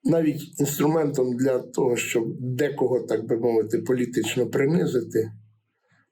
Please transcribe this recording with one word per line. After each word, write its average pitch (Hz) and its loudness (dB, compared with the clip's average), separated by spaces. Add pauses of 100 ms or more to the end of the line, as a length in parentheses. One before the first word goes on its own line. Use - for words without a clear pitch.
навіть 151 0
інструментом 139 0
для 127 2
того, 127 0
щоб - -2
декого, 127 0
так 110 -2
би 117 0
мовити, 113 2
політично 120 0
принизити, 139 0 (800)